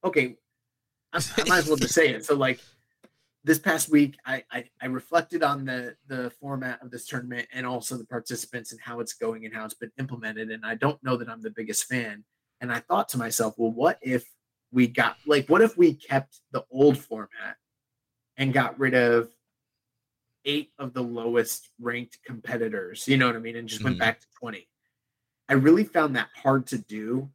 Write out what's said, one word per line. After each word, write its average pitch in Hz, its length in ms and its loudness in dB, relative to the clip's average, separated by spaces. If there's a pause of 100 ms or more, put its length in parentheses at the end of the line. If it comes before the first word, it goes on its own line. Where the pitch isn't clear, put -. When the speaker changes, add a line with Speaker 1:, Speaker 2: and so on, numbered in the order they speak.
Speaker 1:
Okay, 139 320 0 (720)
I, 170 100 -4 (160)
I 214 120 0
might 190 80 6
as 151 100 2
well 156 80 4
just - 200 0
say 160 140 6
it. 110 140 -6
So, 147 120 2
like, 131 240 0 (840)
this 156 160 4
past 160 300 -2
week, 147 260 4 (100)
I, 131 260 -6
I, 123 140 -8 (140)
I 123 60 -12
reflected 160 580 -2
on 139 220 -2
the, 123 320 -8 (100)
the 127 220 -8 (100)
format 131 440 -8
of 127 80 -18
this 120 160 -14
tournament 123 440 -8
and 127 140 -8
also 127 320 -6
the 117 80 -12
participants 120 680 -10
and 113 80 -18
how 120 200 -14
it's 113 140 -8
going 113 320 -6
and 110 80 -16
how 110 120 -10
it's 107 80 -14
been 113 240 -14
implemented. 110 540 -8
And 110 140 -12
I 113 100 -6
don't 139 280 -12
know 127 140 -4
that 117 120 -10
I'm 113 120 -16
the 110 80 -10
biggest 107 360 -8
fan. 110 380 -8 (380)
And 123 100 -8
I 117 80 -6
thought 196 300 -4
to 131 80 -6
myself, 113 400 -2
"Well, 113 140 0
what 117 300 0
if 127 220 -2 (480)
we 123 160 4
got, 120 300 0 (100)
like, 147 220 4
what 185 120 8
if 226 160 4
we 170 160 8
kept - 460 -4 (120)
the - 200 -4
old 135 260 6
format 101 600 -12 (800)
and 135 160 0
got 131 260 0
rid 131 160 2
of 117 340 4 (1160)
eight 147 340 -2
of 131 140 -8
the 127 100 -4
lowest 117 680 -2 (100)
ranked 120 460 -8
competitors?" 110 840 -6
You 135 100 6
know 127 100 6
what 117 80 0
I 113 40 -8
mean? 117 180 -10
And 117 100 -12
just 107 160 -10
went 127 120 0
Speaker 2:
Mm-hmm. - 40 -8
Speaker 1:
back 117 220 0
to - 60 -20 (120)
twenty. 110 280 -12 (840)
I 139 40 4
really 151 300 8
found 156 320 2
that 117 140 -2 (120)
hard 135 260 2
to 131 100 -6
do. 110 580 -6